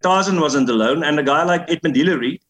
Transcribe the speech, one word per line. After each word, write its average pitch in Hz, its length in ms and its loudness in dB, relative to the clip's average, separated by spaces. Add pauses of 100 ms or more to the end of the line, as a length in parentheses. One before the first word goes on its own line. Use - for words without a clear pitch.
Tarzan 185 380 0
wasn't 135 280 0
alone. 123 360 0
And 151 160 0
a - 20 0
guy 147 220 0
like 175 260 -2
Edmund 165 240 -2
Hillary 143 560 0